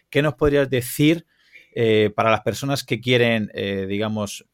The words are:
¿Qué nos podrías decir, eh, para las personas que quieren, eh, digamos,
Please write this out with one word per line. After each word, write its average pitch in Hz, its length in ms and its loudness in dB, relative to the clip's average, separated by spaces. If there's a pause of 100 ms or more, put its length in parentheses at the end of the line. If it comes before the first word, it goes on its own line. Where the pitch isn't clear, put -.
(100)
¿Qué 143 120 0
nos 151 120 0
podrías 143 360 2
decir, 147 560 0 (480)
eh, 107 400 2
para 110 160 2
las 110 120 2
personas 139 420 -4
que 120 160 -4
quieren, 120 520 2
eh, 98 360 -4
digamos, 107 640 -6